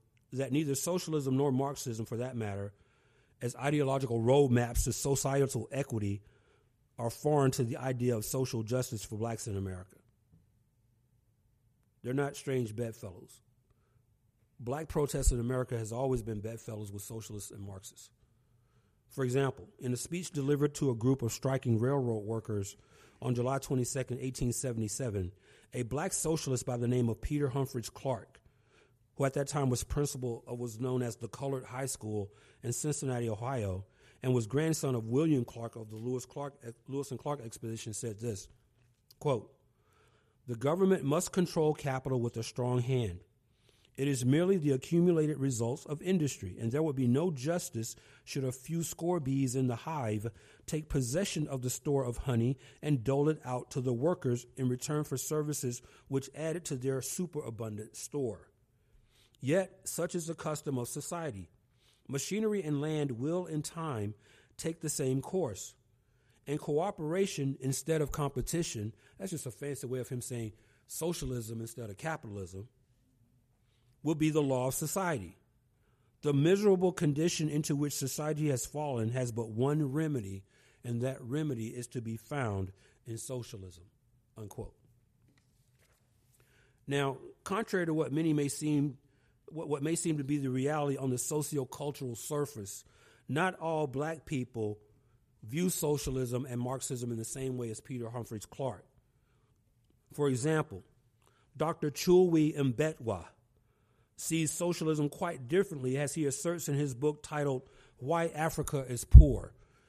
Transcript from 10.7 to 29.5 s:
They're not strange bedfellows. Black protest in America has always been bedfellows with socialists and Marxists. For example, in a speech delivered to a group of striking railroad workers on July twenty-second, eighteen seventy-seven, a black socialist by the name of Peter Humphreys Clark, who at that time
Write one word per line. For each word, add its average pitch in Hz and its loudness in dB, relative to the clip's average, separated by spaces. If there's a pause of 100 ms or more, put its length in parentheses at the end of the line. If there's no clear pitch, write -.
They're 123 -4
not 143 -2
strange 123 -4
bedfellows. 113 -10 (1160)
Black 139 -6
protest 143 2
in 123 0
America 127 -2
has 110 -6
always 127 0
been 107 -6
bedfellows 107 -10
with 101 -10
socialists 107 -12
and 107 -14
Marxists. 98 -14 (1000)
For 135 -2
example, 127 0 (120)
in 123 -2
a 123 0
speech 175 -6
delivered 143 2
to 139 2
a 117 0
group 127 2
of 113 0
striking 127 0
railroad 120 2
workers 107 -4 (440)
on 127 0
July 123 0
twenty-second, 127 -2
eighteen 127 -2
seventy-seven, 110 -2 (420)
a 120 -4
black 139 -2
socialist 151 0
by 123 -2
the 120 0
name 123 4
of 107 -4
Peter 143 0
Humphreys 131 -2
Clark, - -6 (760)
who 139 2
at 131 0
that 143 0
time 139 2